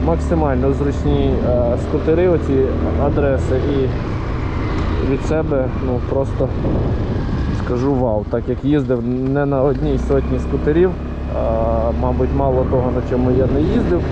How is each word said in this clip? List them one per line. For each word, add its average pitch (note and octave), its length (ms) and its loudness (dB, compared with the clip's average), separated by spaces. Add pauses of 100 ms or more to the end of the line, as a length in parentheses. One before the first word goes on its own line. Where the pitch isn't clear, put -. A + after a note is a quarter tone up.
Максимально D3+ 640 2
зручні, C#3 640 0 (140)
е, A#2+ 280 2 (120)
скутери, D#3+ 400 2
оці C#3 380 2 (400)
Адреси. C#3 500 0
І C3+ 320 0 (1200)
від C3+ 140 -2
себе, D#3 380 0 (220)
ну, B2 140 0 (100)
просто C3+ 380 0 (1160)
скажу B2 300 0
вау, A2 360 0
так A#2 180 -2
як B2 160 -4
їздив B2+ 420 0
не C3 400 0
на C3+ 160 0
одній C3+ 360 0 (100)
сотні C3 300 0
скутерів, D3+ 520 2 (460)
а, A2+ 540 0 (100)
мабуть, B2 360 0
мало C3 340 2
того, B2+ 260 2
на B2 140 -4
чому B2+ 200 2
я F#3+ 160 4
не C#3 140 2
їздив F3 400 2 (120)